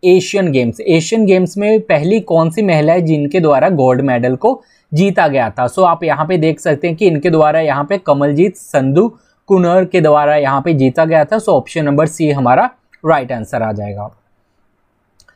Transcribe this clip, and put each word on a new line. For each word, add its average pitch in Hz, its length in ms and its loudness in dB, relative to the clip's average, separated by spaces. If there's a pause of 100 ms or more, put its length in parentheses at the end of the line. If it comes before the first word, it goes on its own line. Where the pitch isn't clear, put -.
Asian 185 460 2
Games? 120 280 -2
एशियन 175 460 0
गेम्स 185 320 0
में 214 220 0
पहली 180 420 0
कौन 165 280 0
सी 190 120 -4
महिला 160 300 2
है 180 80 2
जिनके 156 400 0
द्वारा 147 300 2
गोल्ड 127 300 2
मेडल 127 360 0
को 247 260 -2 (300)
जीता 185 360 2
गया 135 220 0
था? 127 160 -4
So, 190 180 0
आप 170 200 0
यहाँ 151 220 -2
पे 180 120 -2
देख 156 220 0
सकते 156 280 -2
हैं 165 80 -4
कि 208 100 0
इनके 165 240 0
द्वारा 156 300 2
यहाँ 147 240 -2
पे 190 140 -4
कमलजीत 147 580 0
संधू 147 520 0 (400)
कुनर 185 360 2
के 180 160 0
द्वारा 147 360 2
यहाँ 139 280 0
पे 170 100 0
जीता 131 300 0
गया 160 200 2
था। 175 120 -2
So, 214 120 -4
ऑप्शन 156 360 -2
नंबर 147 220 0
सी 160 240 -2
हमारा 139 400 0 (360)
राइट 131 260 -2
आंसर 117 300 -6
आ 110 100 -4
जाएगा। 104 380 -10 (1300)